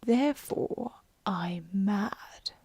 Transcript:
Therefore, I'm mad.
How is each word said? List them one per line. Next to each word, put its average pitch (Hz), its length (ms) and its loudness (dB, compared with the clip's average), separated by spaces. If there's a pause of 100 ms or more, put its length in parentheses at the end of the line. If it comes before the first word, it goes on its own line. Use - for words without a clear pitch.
Therefore, 247 880 2 (320)
I'm 175 480 -2
mad. 202 760 0 (140)